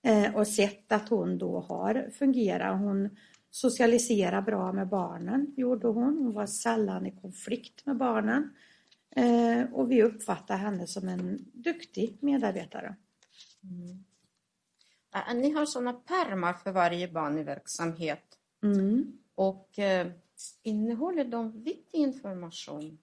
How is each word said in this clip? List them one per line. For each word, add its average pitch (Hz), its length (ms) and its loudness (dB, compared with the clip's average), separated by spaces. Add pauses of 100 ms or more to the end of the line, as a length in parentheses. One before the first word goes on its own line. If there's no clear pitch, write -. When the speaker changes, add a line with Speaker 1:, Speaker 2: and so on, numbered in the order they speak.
Speaker 1:
Eh, 208 340 6
och 208 120 2
sett - 440 0
att 214 180 0
hon 180 280 2
då 180 220 -2
har 202 540 -2
fungerat. 190 680 2
Hon 202 300 0 (420)
socialiserar 233 920 4
bra 196 320 -2
med 196 140 -2
barnen, 190 720 -2
gjorde 247 300 0
hon. 240 300 2
Hon 254 160 0
var 208 120 -2
sällan 208 600 -2
i 190 60 -4
konflikt - 720 -10
med 277 120 -2
barnen. 233 520 2 (600)
Eh, 240 640 4
och 262 180 0
vi 240 120 8
uppfattar 208 540 0
henne 190 300 -4
som 185 200 -6
en 185 460 -4
duktig - 680 -4
medarbetare. 214 760 -2 (680)
Speaker 2:
Mm. 180 400 -14 (1120)
Ja, 196 200 -6
ni 262 180 2
har 302 140 2
såna 247 280 -4
pärmar 240 600 -2
för 190 180 -8
varje 175 360 2
barn 156 300 -2
i 156 60 -4
verksamhet. 160 800 -6 (400)
Speaker 1:
Mm. 208 540 2 (180)
Speaker 2:
Och, 190 440 -2
eh, 185 280 0 (560)
innehåller 240 640 -2
de 226 380 -6
viktig - 340 -8
information? 175 1040 -6